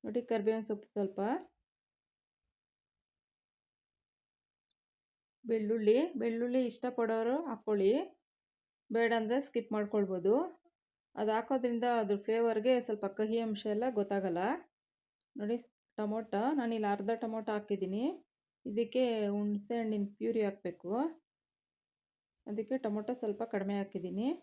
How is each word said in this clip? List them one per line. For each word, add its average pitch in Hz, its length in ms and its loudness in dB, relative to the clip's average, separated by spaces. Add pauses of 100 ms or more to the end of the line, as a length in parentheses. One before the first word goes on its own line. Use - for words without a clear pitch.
ನೋಡಿ, 226 160 -2 (100)
ಕರಿಬೇವಿನ 220 360 0
ಸೊಪ್ಪು 208 280 -6
ಸ್ವಲ್ಪ, 196 260 -2 (4000)
ಬೆಳ್ಳುಳ್ಳಿ, 220 500 4 (260)
ಬೆಳ್ಳುಳ್ಳಿ 233 480 2
ಇಷ್ಟಪಡೋರು 233 640 0 (160)
ಹಾಕ್ಕೊಳ್ಳಿ, 208 400 2 (1000)
ಬೇಡ 226 280 2
ಅಂದರೆ 220 180 0 (100)
ಸ್ಕಿಪ್ 233 280 -2
ಮಾಡ್ಕೊಳ್ಬೋದು. 202 600 2 (800)
ಅದು 208 220 0
ಹಾಕೋದ್ರಿಂದ 240 500 0 (140)
ಅದ್ರ 202 160 2 (100)
ಫ್ಲೇವರ್ಗೆ 226 480 2 (120)
ಸ್ವಲ್ಪ 214 220 -2 (100)
ಕಹಿ 220 260 0
ಅಂಶ 214 200 -4 (100)
ಎಲ್ಲ 226 140 0 (100)
ಗೊತ್ತಾಗಲ್ಲ. 190 440 0 (920)
ನೋಡಿ, 220 200 -2 (420)
ಟೊಮೊಟೊ, 214 440 -2 (160)
ನಾನಿಲ್ಲಿ 233 340 0
ಅರ್ಧ 202 300 0
ಟೊಮೊಟೊ 220 340 -4
ಹಾಕಿದ್ದೀನಿ. 202 480 -2 (640)
ಇದಕ್ಕೆ 233 360 0 (340)
ಹುಣಸೆ 208 440 -2
ಹಣ್ಣಿನ 214 260 -2 (120)
ಪ್ಯೂರಿ 220 300 0
ಹಾಕಬೇಕು, 185 440 -8 (1500)
ಅದಕ್ಕೆ 214 380 -2
ಟೊಮೊಟೊ 214 380 -2
ಸ್ವಲ್ಪ 208 200 -2 (120)
ಕಡಿಮೆ 202 260 -2
ಹಾಕಿದ್ದೀನಿ. 190 480 -4 (140)